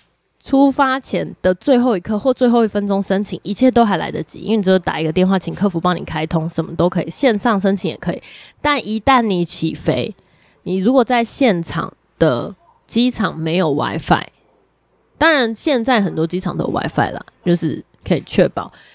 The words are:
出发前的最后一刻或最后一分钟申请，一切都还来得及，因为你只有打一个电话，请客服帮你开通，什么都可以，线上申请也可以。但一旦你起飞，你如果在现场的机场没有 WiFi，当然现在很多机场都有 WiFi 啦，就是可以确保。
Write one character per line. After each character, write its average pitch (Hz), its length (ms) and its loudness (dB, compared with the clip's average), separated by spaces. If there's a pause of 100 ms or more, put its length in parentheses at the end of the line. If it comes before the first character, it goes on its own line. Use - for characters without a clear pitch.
(440)
出 277 260 4
发 262 300 0
前 170 400 -6
的 185 140 2
最 254 240 2
后 240 180 2
一 180 40 -4
刻 214 180 -4
或 254 160 0
最 254 140 2
后 233 160 4
一 214 40 0
分 202 180 -4
钟 196 160 0
申 202 220 -2
请， - 180 -8
一 196 120 -6
切 254 160 4
都 240 120 4
还 202 140 2
来 160 140 -4
得 - 120 -6
及， - 180 -14
因 170 100 -8
为 220 80 2
你 202 40 0
只 180 60 2
有 190 100 4
打 170 220 -4
一 160 40 -2
个 156 60 0
电 180 160 2
话， 190 120 2
请 165 160 -6
客 190 160 0
服 170 100 -2
帮 175 160 0
你 147 80 -8
开 156 220 -4
通， 160 200 -2
什 165 160 -4
么 - 120 -10
都 170 160 2
可 175 100 -2
以， - 80 -6
线 214 300 0
上 214 200 0
申 196 160 2
请 180 160 -4
也 110 60 -10
可 - 160 -6
以。 - 100 -10 (380)
但 285 260 0
一 214 140 -4
旦 262 220 4
你 190 200 0
起 160 320 -4
飞， 135 400 -4 (500)
你 185 140 -2
如 196 140 2
果 262 100 4
在 233 220 0
现 208 380 0
场 - 280 -8 (280)
的 156 360 0 (320)
机 247 240 0
场 180 280 -4
没 160 180 -2
有 165 180 0
WiFi， 139 520 -2 (920)
当 320 140 4
然 240 240 2
现 254 280 0
在 240 200 2
很 160 120 -2
多 160 120 0
机 180 120 -6
场 156 180 -6
都 156 100 -2
有 - 40 -4
WiFi 127 400 -2
啦， - 140 -10 (180)
就 175 140 2
是 160 260 -4 (240)
可 180 80 0
以 135 120 -2
确 - 220 2
保。 - 220 -8 (240)